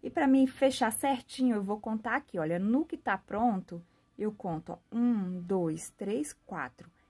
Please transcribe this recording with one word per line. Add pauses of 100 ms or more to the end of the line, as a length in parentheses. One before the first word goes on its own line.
E
pra
mim
fechar
certinho,
eu
vou
contar
aqui,
olha,
no
que
tá
pronto, (360)
eu
conto,
ó, (140)
um,
dois,
três, (120)
quatro. (180)